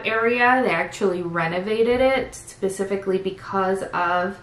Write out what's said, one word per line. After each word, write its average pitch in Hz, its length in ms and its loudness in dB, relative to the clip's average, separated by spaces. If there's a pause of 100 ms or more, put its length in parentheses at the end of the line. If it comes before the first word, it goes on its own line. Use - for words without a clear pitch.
area. 240 580 4
They 202 80 2
actually 175 520 -2
renovated 190 760 0
it 262 340 2
specifically 190 840 -4
because 190 640 -2 (120)
of 180 480 0